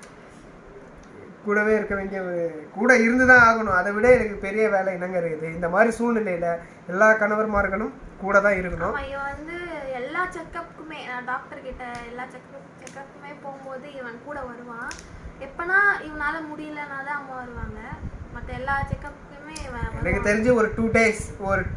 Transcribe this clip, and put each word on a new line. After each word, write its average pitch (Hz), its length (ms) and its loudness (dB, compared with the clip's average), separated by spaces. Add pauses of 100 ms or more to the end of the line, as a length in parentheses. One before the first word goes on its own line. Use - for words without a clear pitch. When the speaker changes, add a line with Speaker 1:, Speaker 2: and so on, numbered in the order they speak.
(1400)
Speaker 1:
கூடவே 208 320 4
இருக்க 208 200 0
வேண்டிய 196 260 -4
ஒரு, 170 520 -4
கூட 240 240 6
இருந்து 240 300 4
தான் 254 120 12
ஆகணும். 226 360 6
அதை 185 160 2
விட 220 220 8
எனக்கு 220 220 4
பெரிய 202 340 0
வேலை 190 240 2
என்னங்க 180 260 -4
இருக்குது? 160 340 -4
இந்த 170 160 -2
மாதிரி 220 280 6
சூழ்நிலையில 185 600 0 (300)
எல்லா 202 240 6
கணவர்மார்களும் 214 800 2 (300)
கூட 196 200 4
தான் 202 120 4
இருக்கணும். 180 420 -2
Speaker 2:
ஆமா, 277 120 -6
இவன் 277 280 -6
வந்து 311 220 -12 (360)
எல்லா 302 340 -4
செக்கப்புக்குமே, 330 800 -12
நான் 247 180 -8
டாக்டர் 262 360 -8
கிட்ட 254 220 -12 (240)
எல்லா 247 160 -12
செக்கப், 262 560 -18
செக்கப்புக்குமே 277 640 -16
போகும்போது 269 520 -12
இவன் 240 320 -12
கூட 285 160 -10
வருவான். 240 480 -12 (500)
எப்பனா 349 400 0 (220)
இவனால 302 400 -4
முடியலனா 302 640 -10
தான் 294 100 -4
அம்மா 262 200 -10
வருவாங்க. 233 440 -10 (540)
மத்த 247 200 -10
எல்லா 269 260 -2
செக்கப்புக்குமே 277 880 -8
இவன் 240 140 -8
Speaker 1:
எனக்கு 196 400 0
Speaker 2:
வருவான். - 20 -4
Speaker 1:
தெரிஞ்சு 220 300 4
ஒரு 214 220 4
டூ 226 140 2
டேஸ், 226 340 4 (160)
ஒரு 196 260 0 (120)